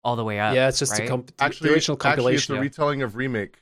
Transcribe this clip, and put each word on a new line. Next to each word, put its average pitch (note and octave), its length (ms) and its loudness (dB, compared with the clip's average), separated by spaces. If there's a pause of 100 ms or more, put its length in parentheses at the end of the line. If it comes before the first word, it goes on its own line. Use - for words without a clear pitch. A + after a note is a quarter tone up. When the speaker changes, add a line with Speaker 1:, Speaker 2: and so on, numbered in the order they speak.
Speaker 1:
all A#2+ 120 0
the A2+ 80 -4
way G#2 140 -2
up, A2 160 2
Speaker 2:
Yeah, C3 140 4
it's C3 100 0
just C3+ 140 0
Speaker 1:
right? G#2+ 100 -2
Speaker 2:
a A#2+ 60 -4
comp-, B2+ 280 -6
the - 80 -2
Speaker 3:
Actually, D3+ 260 0
Speaker 2:
original D#3 260 2
Speaker 3:
actually, C#3+ 140 2
it's D3+ 60 2
Speaker 2:
compilation, C#3 380 2
Speaker 3:
a - 40 -2
Speaker 2:
yeah. C3+ 40 -2
Speaker 3:
retelling C#3 400 -2
of A2 140 -6
Remake A#2+ 460 -4